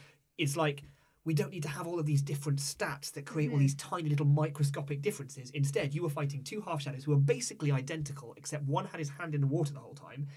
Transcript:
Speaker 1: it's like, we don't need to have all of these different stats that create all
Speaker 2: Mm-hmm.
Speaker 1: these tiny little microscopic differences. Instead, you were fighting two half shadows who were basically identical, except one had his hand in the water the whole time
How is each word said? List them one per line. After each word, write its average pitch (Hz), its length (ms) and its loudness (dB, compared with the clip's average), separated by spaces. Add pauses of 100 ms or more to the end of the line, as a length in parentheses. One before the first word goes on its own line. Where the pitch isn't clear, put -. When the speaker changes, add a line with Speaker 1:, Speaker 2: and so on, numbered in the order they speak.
(380)
Speaker 1:
it's 147 180 2
like, 151 280 2 (400)
we 160 100 0
don't 143 180 2
need 170 120 -6
to 151 60 -4
have 165 180 -6
all 175 120 -2
of 151 60 0
these 143 160 4
different 143 380 0
stats - 540 -4
that - 120 -10
create 151 240 0
all - 60 -2
Speaker 2:
Mm-hmm. 143 60 6
Speaker 1:
these 135 140 6
tiny 170 340 -4
little 147 180 4
microscopic 147 760 2
differences. 139 500 -6
Instead, 143 440 0
you 175 80 -2
were 165 60 2
fighting 143 340 -2
two 214 180 -6
half 165 200 -4
shadows 135 220 -8
who 151 80 2
were 143 60 8
basically 143 540 4
identical, 139 680 -2
except 143 280 -6
one 170 200 2
had 175 140 -8
his 147 100 -2
hand 160 240 -6
in 147 80 2
the 139 60 4
water 147 260 2
the - 60 -12
whole 117 160 -16
time 131 420 -10